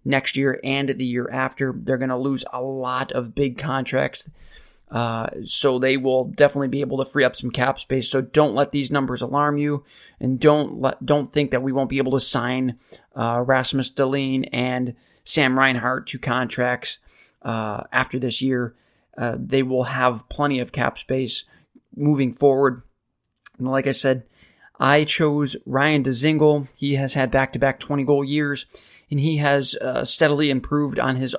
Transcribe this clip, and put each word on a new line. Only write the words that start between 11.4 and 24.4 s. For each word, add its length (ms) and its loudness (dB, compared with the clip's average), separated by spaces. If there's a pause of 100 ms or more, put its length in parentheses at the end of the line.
that 120 0
we 80 -2
won't 180 0
be 80 -2
able 140 0
to 80 2
sign, 580 -2 (380)
uh, 280 0
Rasmus 460 0
Dahlin 640 0
and 400 -2 (300)
Sam 340 2
Reinhart 520 2
to 100 -10
contracts, 800 -2 (420)
uh, 400 -6 (100)
after 280 0
this 240 -4
year. 320 -2 (420)
Uh, 220 -4
they 240 0
will 220 0
have 420 -2
plenty 320 -2
of 140 -6
cap 240 0
space 480 -4 (500)
moving 380 2
forward. 480 4 (760)
And 80 -6
like 220 0
I 60 0
said, 320 0 (520)